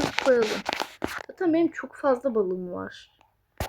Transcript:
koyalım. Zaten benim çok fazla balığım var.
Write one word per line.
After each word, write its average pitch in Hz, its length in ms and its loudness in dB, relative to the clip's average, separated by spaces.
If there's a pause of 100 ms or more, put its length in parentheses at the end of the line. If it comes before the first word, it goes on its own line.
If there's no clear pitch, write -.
(260)
koyalım. 220 360 4 (640)
Zaten 339 260 0
benim 330 180 4
çok - 240 -12
fazla 254 400 0
balığım 185 380 -2
var. - 380 -10 (580)